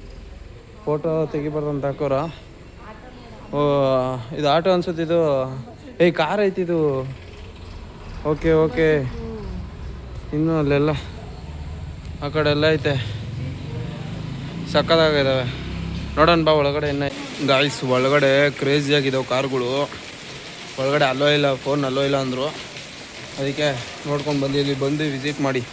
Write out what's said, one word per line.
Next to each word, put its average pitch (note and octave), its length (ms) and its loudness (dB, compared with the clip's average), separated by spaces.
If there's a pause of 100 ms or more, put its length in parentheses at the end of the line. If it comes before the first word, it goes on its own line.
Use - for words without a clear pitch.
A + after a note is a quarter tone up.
(840)
ಫೋಟೋ D#3 420 0
ತೆಗಿಬಾರ್ದು D3 440 -4
ಅಂತ C#3 140 -2
ಹಾಕೋರ. C#3 280 -2 (1400)
ಓ, C#3+ 60 2 (800)
ಇದು D3 100 2
ಆಟೋ E3+ 240 4
ಅನ್ಸುತ್ತೆ F3 300 0
ಇದು. D3+ 480 2 (500)
ಏಯ್, E3+ 120 8
ಕಾರ್ E3+ 280 2
ಐತಿ F#3+ 220 2
ಇದು. D3+ 460 2 (1160)
ಓಕೆ, D#3 260 2
ಓಕೆ. D#3 500 4 (1300)
ಇನ್ನು D#3+ 260 2
ಅಲ್ಲೆಲ್ಲ C#3+ 320 4 (1300)
ಆ D3 40 -2
ಕಡೆ D3 220 2
ಎಲ್ಲ D3 140 4
ಐತೆ, D#3 300 4 (1800)
ಸಕ್ಕತ್ತಾಗಿದ್ದಾವೆ. D3 720 4 (720)
ನೋಡೋಣ E3 280 6
ಬಾ D#3 80 6
ಒಳಗಡೆ. D3 360 2
ಇನ್ನು C#3+ 420 -4 (160)
ಗಾಯ್ಸ್, C#3 380 2
ಒಳಗಡೆ C3+ 640 4
ಕ್ರೇಜಿ C#3+ 440 2
ಆಗಿದ್ದಾವೆ C3+ 300 2
ಕಾರುಗಳು. C3 580 0 (960)
ಒಳಗಡೆ C#3+ 260 4
ಅಲೋ C3+ 240 4
ಇಲ್ಲ, C#3+ 260 4
ಫೋನ್ C#3 300 0
ಅಲೋ C3 180 2
ಇಲ್ಲ C#3 140 2
ಅಂದರು, C3 300 0 (920)
ಅದಕ್ಕೆ C#3+ 340 0 (360)
ನೋಡ್ಕೊಂಡು C#3+ 320 0
ಬಂದು C#3 180 0
ಇಲ್ಲಿ C#3 220 0
ಬಂದು D3 240 0
ವಿಸಿಟ್ D3 360 -4
ಮಾಡಿ. C3+ 200 0 (120)